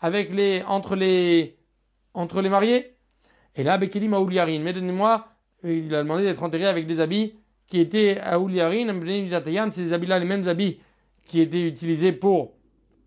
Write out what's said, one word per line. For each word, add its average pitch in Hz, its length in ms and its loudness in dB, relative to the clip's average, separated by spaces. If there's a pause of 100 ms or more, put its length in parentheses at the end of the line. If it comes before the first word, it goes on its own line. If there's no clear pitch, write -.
avec 180 340 -2
les, 196 340 2
entre 196 280 -2
les, 180 600 2 (560)
entre 175 300 -4
les 190 80 0
mariés. 226 440 2 (640)
Et 139 60 -2
là, 170 160 2
Bekelim 196 340 -2
Aouliarin, 180 480 0
mais 170 140 -4
donnez-moi, 190 540 0 (380)
il 160 280 -2
a 147 80 2
demandé 160 220 0
d'être 160 180 -2
enterré 170 240 -2
avec 170 200 0
des 160 140 -2
habits 208 360 0 (300)
qui 180 140 0
étaient 196 380 2
à 175 200 -2
Ouliarin, 185 480 0 (840)
c'est 180 160 -6
ces 165 80 -2
habits-là, 180 240 0
les 175 80 -2
mêmes 190 200 -2
habits 180 320 0 (460)
qui 165 160 0
étaient 165 260 2
utilisés 165 460 0
pour, 185 400 0 (540)